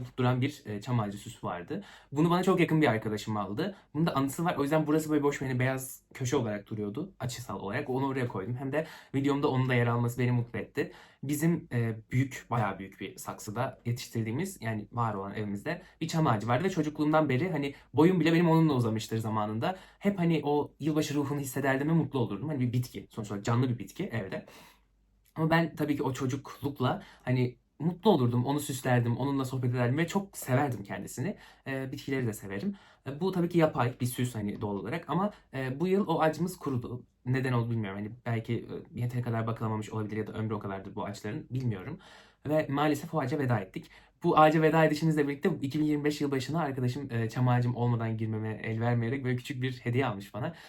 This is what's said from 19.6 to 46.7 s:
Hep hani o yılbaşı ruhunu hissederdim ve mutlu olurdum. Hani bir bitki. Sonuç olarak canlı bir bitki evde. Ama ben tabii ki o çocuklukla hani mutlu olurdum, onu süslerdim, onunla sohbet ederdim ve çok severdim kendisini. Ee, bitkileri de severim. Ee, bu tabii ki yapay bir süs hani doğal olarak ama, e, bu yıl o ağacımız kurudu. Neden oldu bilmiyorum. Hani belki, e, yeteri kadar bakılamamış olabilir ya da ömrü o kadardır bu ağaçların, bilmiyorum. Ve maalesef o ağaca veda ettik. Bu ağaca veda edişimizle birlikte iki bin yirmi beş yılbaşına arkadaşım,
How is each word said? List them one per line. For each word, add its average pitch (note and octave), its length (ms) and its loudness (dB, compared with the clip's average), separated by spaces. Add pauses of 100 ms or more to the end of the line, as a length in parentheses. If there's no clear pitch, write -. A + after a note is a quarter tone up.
Hep G3+ 200 0
hani E3+ 240 4
o C#3+ 360 2
yılbaşı D3+ 360 0
ruhunu C#3+ 240 0
hissederdim C#3 500 0
ve E3 40 4
mutlu C#3 260 2
olurdum. G2+ 280 -2
Hani D3+ 120 -2
bir B2 140 0
bitki. B2 360 -4
Sonuç G#2+ 220 -10
olarak G2+ 140 -6
canlı B2 240 2
bir A#2+ 100 -2
bitki - 240 -8
evde. G#2 420 -6 (920)
Ama D#3 140 2
ben E3 260 2
tabii D3 200 0
ki D3 80 -2
o C3 100 -2
çocuklukla C3+ 880 -4 (200)
hani B2+ 340 0 (220)
mutlu F3 320 2
olurdum, B2 340 4
onu D3 140 0
süslerdim, B2 580 0
onunla C3+ 280 0
sohbet B2+ 300 -2
ederdim B2 220 2
ve E3+ 100 2
çok - 300 -4
severdim B2+ 460 0
kendisini. - 540 -6 (300)
Ee, C3+ 240 -6
bitkileri C3+ 360 -2
de G#2 60 -2
severim. G2+ 420 -6 (320)
Ee, C#3+ 120 -8
bu F3+ 120 0
tabii F3 180 0
ki E3+ 80 0
yapay C3+ 440 4
bir A#2+ 40 2
süs B2 300 -2
hani G#2 260 -4
doğal G#2 140 -2
olarak A2+ 340 -6
ama, F#3+ 220 0 (220)
e, C3+ 260 -4
bu F3+ 80 0
yıl F#3+ 200 2
o D#3 140 0
ağacımız D#3+ 360 0
kurudu. B2 460 -4 (220)
Neden B2+ 280 0
oldu A#2 180 0
bilmiyorum. G2+ 280 -4
Hani G#2 120 -8 (140)
belki, - 280 -2
e, - 460 -8
yeteri B2 220 -2
kadar A#2 260 -2
bakılamamış A2 420 -4
olabilir G#2+ 280 -4
ya G#2 100 -2
da G2+ 60 -10
ömrü A2 200 -2
o G2+ 60 -2
kadardır G2 360 -8
bu F#2+ 100 -4
ağaçların, G#2+ 440 -8
bilmiyorum. A2+ 500 -4 (480)
Ve D3+ 220 2
maalesef D3 440 0
o D#3 60 0
ağaca C#3+ 200 0
veda B2 200 2
ettik. - 300 -10 (340)
Bu E3 160 4
ağaca D#3 220 8
veda D#3+ 240 6
edişimizle D3+ 420 2
birlikte C#3+ 220 0 (120)
iki C#3+ 180 -2
bin D3+ 60 2
yirmi D3 180 2
beş D3 180 0
yılbaşına C#3 380 0
arkadaşım, B2+ 520 -2